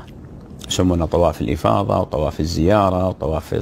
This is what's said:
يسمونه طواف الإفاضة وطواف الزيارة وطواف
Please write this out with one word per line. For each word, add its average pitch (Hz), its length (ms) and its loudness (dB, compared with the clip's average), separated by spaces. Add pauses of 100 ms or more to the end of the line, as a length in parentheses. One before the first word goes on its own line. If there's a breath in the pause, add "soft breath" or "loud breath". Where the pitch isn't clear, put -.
(680)
يسمونه 90 380 2
طواف 80 360 2
الإفاضة 101 580 2
وطواف 76 400 -2
الزيارة 92 680 2
وطواف 80 540 -4